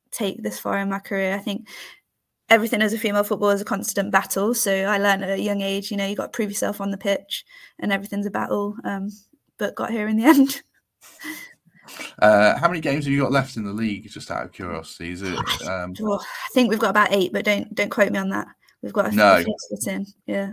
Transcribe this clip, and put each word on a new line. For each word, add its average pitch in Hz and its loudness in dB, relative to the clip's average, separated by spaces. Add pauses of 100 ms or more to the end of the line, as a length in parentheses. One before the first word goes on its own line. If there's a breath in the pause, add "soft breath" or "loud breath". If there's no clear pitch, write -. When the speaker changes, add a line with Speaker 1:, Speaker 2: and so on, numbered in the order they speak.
(100)
Speaker 1:
take 214 -4
this 208 -6
far 196 -2
in 196 -2
my 196 -2
career. 190 -2
I 208 -2
think 202 -8 (800 loud breath)
everything 220 4
as 214 2
a 220 -4
female 208 0
footballer 208 2
is 196 -2
a 208 -8
constant 202 -2
battle. 196 2
So 202 0
I 196 0
learned 196 2
at 185 -2
a 196 -2
young 202 0
age, 196 -4
you 202 -4
know, 196 0
you 202 -4
got 208 -6
to - -12
prove 208 -2
yourself 208 -4
on 196 -4
the 196 -4
pitch - -4 (340 loud breath)
and 208 -2
everything's 196 -4
a 202 -6
battle, 208 -2
um, 202 -6 (480)
but 208 -4
got - -6
here 220 -2
in 214 2
the 220 2
<laughs> 302 10
end. 277 4 (1600 loud breath)
Speaker 2:
Uh, 104 8
how 160 4
many 175 -4
games 147 0
have 139 0
you 139 2
got 127 2
left 135 0
in 110 -6
the 101 -6
league, 107 -4
just - -14
out 60 -4
of 82 -16
curiosity? 85 -8
Is 87 -8
it, 92 -4 (280)
um 92 -6
Speaker 1:
Oh, 208 -2
I - -10
think 247 4
we've 214 0
got 214 0
about 208 4
eight, 196 2
but 196 -2
don't, 202 -2
don't 202 -2
quote 202 2
me 202 0
on 190 -4
that. 208 -4 (360 soft breath)
We've 202 -10
got 107 0
a - 0
Speaker 2:
No. 101 10
Speaker 1:
few - 2
games 208 -6
in, 196 -6 (200)
yeah. 196 -6